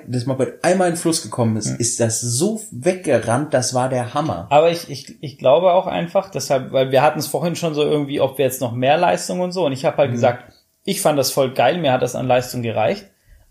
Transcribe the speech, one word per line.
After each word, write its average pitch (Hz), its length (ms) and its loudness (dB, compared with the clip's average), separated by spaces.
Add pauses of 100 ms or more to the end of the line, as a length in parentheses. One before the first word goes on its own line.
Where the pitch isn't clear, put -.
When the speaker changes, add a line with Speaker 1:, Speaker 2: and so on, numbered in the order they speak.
Speaker 1:
das 120 180 -4
Moped 127 380 -2
einmal 180 240 2
in 170 60 -2
den 170 60 -8
Fluss 165 220 0
gekommen 110 360 -2
ist, 113 100 -6
Speaker 2:
Mhm. 131 100 -4
Speaker 1:
ist - 220 -2
das 113 220 0
so 156 380 0 (120)
weggerannt, 143 800 0
das 131 200 0
war 127 160 0
der 123 240 -4
Hammer. 110 360 -2
Speaker 2:
Aber 156 200 6
ich, 165 200 -4
ich, - 300 -14
ich - 180 -12
glaube 170 360 4
auch 185 120 2
einfach, 175 440 -2
deshalb, 135 420 -2
weil 131 180 2
wir 131 120 4
hatten 156 180 2
es - 80 -4
vorhin 156 280 -2
schon 160 180 -4
so 147 80 0
irgendwie, 147 380 -2
ob 135 180 -2
wir 139 80 2
jetzt - 160 -4
noch 117 100 -2
mehr 127 240 2
Leistung 180 440 0
und 180 120 -4
so, 180 140 0
und 135 60 -2
ich 135 120 -6
hab 151 140 0
halt 135 120 2
Speaker 1:
Mhm. 120 40 -4
Speaker 2:
gesagt, 120 380 0 (320)
ich 190 180 -2
fand 147 160 2
das 131 120 0
voll 131 220 0
geil, 139 260 2
mir 147 140 0
hat 127 100 0
das - 140 -2
an 131 100 -4
Leistung 127 360 0
gereicht, 117 440 -2 (440)